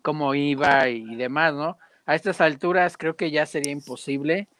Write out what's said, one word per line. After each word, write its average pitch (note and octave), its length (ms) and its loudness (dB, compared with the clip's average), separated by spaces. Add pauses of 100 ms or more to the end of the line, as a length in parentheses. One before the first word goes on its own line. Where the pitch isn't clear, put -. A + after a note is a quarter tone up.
cómo D3+ 320 0
iba C#3 540 4
y, A#2 240 -4
y A#2 40 -10
demás, C#3+ 380 0
¿no? D3+ 240 -6 (280)
A D3+ 80 2
estas E3+ 260 -2
alturas F3 560 2
creo D#3+ 200 -4
que E3 140 -2
ya D3+ 140 0
sería C#3+ 260 -2
imposible. C#3+ 800 -4 (120)